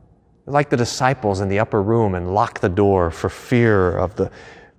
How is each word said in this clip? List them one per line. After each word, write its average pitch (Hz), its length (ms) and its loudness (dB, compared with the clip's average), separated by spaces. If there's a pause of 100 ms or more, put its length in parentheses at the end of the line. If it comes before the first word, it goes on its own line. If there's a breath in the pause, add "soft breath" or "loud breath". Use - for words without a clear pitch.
(460)
like 143 240 -2
the 139 60 2
disciples 117 640 -2
in 101 80 -2
the 98 100 0
upper 110 240 0
room, 107 320 0
and 90 200 -4
lock 113 260 -2
the 110 80 0
door 95 420 2
for - 180 -6
fear 101 680 0
of 92 180 -4
the - 160 -2 (480 loud breath)